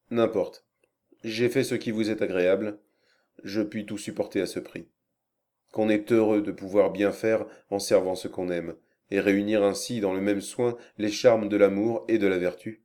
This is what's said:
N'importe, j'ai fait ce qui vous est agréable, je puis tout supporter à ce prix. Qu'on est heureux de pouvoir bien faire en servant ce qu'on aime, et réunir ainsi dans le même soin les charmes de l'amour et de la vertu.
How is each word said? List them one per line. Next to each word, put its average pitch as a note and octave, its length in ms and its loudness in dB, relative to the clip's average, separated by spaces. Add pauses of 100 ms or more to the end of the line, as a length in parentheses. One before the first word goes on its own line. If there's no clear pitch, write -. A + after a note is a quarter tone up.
(100)
N'importe, A2 540 0 (580)
j'ai A2+ 280 -2
fait C3 140 0
ce B2+ 100 -4
qui A#2 160 -4
vous G#2+ 180 -2
est G#2+ 140 -4
agréable, F#2+ 560 0 (680)
je G2+ 160 -4
puis G#2+ 240 -6
tout G#2 140 -10
supporter - 420 -4
à F2+ 60 0
ce - 120 -10
prix. - 300 -12 (840)
Qu'on A2 200 0
est G#2+ 220 0
heureux G#2+ 280 4
de G2 100 -4
pouvoir F#2+ 420 0
bien G2 200 2
faire A2 320 0 (240)
en G2 100 -4
servant F#2 360 2
ce F2+ 140 -8
qu'on F2+ 200 -6
aime, E2+ 260 -4 (360)
et G2 100 0
réunir G2+ 420 2
ainsi G2+ 380 -2
dans F#2+ 140 0
le F#2+ 80 -2
même G2+ 180 0
soin A#2+ 380 -4 (180)
les G#2+ 140 -2
charmes A2 400 4
de G2+ 80 2
l'amour G2+ 500 2
et A2+ 80 2
de G2+ 100 2
la F#2 120 2
vertu. F2+ 460 -6